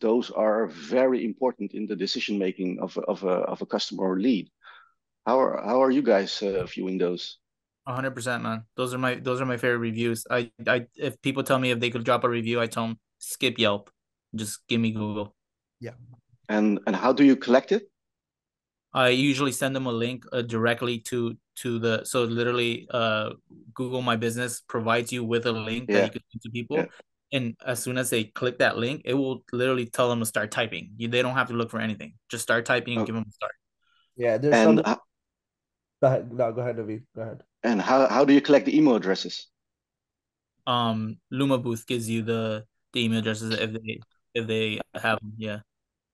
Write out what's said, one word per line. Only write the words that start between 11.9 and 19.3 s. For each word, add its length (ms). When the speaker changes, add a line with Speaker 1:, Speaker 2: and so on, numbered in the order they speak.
Speaker 2:
could 140
drop 180
a 60
review, 320
I 60
tell 180
'em, 140
"Skip 400
Yelp. 320
Just 320
give 120
me 120
Google." 420
Speaker 3:
Yeah. 120
Speaker 1:
And, 360
and 100
how 160
do 120
you 120
collect 360
it? 180
Speaker 2:
I 160
usually 420